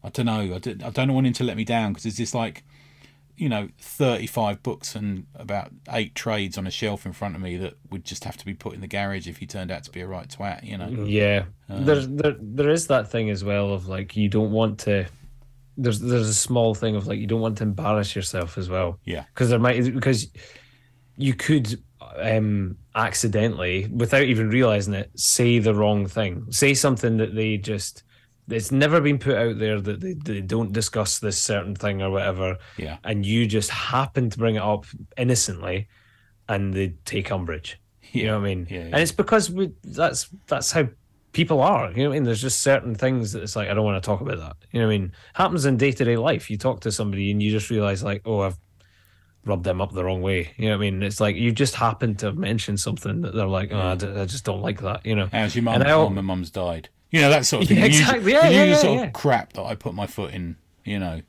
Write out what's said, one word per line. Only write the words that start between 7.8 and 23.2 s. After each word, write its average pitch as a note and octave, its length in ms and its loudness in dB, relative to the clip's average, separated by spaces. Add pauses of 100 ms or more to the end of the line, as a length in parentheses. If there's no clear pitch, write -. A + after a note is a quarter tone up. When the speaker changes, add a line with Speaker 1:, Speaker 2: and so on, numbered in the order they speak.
Speaker 1:
would F2+ 140 -10
just - 200 -12
have E2+ 140 -10
to - 80 -16
be G2 80 -8
put - 200 -12
in - 80 -14
the F#2+ 60 -12
garage G2 400 -4
if E2+ 100 -14
he - 80 -12
turned F#2 260 -8
out - 120 -10
to - 80 -20
be F2+ 80 -12
a F2+ 80 -10
right F#2 200 -10
twat, - 360 -10
you G#2 140 -10
know. F2+ 140 -8 (120)
Speaker 2:
Yeah. G2+ 420 2 (220)
Speaker 1:
Um, C3+ 400 2
Speaker 2:
There's, - 0 -
there, D3 320 0
there C3 300 0
is E3 180 2
that B2 220 2
thing A2 200 0
as G2 140 -4
well G2+ 280 0
of, F#2+ 160 -4
like, F#2+ 280 -6
you G#2+ 120 4
don't G#2+ 240 2
want A2 280 2
to, G2 260 0 (680)
there's, A#2+ 240 0
there's A#2+ 280 2
a A2 60 0
small A2+ 400 2
thing G#2+ 220 -2
of, G2+ 100 -2
like, G#2 140 -4
you G2+ 60 -4
don't A2+ 140 0
want A2 180 -2
to A2 60 -2
embarrass G2+ 520 0
yourself F2+ 420 -6
as F2+ 120 -6
well. F2+ 340 -2
Speaker 1:
Yeah. D#2+ 300 -8
Speaker 2:
'Cause B2 160 2
there A#2+ 100 4
might, B2 220 4 (120)
because B2+ 360 0 (880)
you C3+ 180 0
could, B2+ 480 0 (360)
um, G#2 600 0 (160)
accidentally, G#2+ 960 0